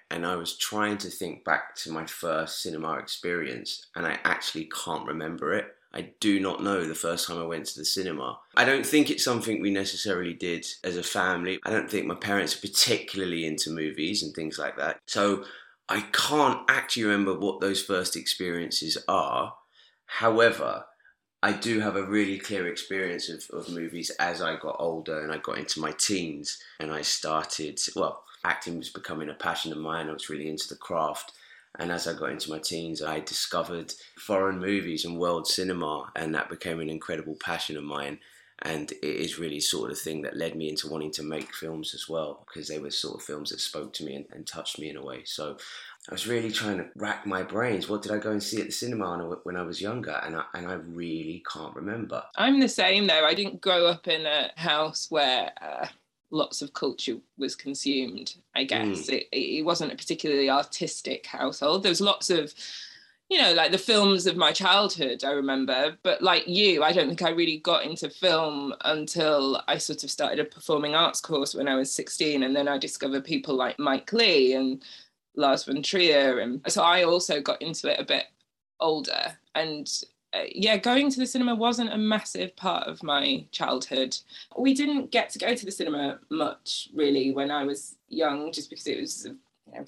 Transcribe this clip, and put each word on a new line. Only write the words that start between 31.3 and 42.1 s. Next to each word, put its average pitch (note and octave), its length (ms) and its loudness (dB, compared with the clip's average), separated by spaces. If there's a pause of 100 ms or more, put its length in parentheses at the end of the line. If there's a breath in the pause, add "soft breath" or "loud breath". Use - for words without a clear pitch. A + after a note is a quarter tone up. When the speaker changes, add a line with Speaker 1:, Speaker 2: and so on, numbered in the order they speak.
Speaker 1:
And F2 140 -4
as F2 160 -2
I E2+ 60 -2
got D2 180 -4
into - 180 -6
my D#2 80 -6
teens, E2 460 -4
I D#2 160 -4
discovered E2+ 760 -4 (240 loud breath)
foreign F#2+ 400 2
movies F2+ 480 -2
and E2+ 140 -6
world E2+ 260 0
cinema, E2 720 -2
and D#2+ 180 -2
that - 160 -2
became E2 300 -6
an D#2 100 -6
incredible D#2 500 -6
passion E2 380 -6
of D2 60 -8
mine. D2 340 -6 (460 soft breath)
And D2+ 280 -4
it - 140 -10
is D2+ 340 -4
really D2+ 220 -4
sort C2 300 0
of D2 40 -6
the - 80 -8
thing D#2 200 -4
that - 120 -8
led D#2 200 -4
me D#2+ 140 -4
into D#2 200 -6
wanting D#2 220 -4
to D2+ 120 -8
make D2+ 300 -8
films D#2+ 400 -8
as - 160 -10
well, D#2 380 -6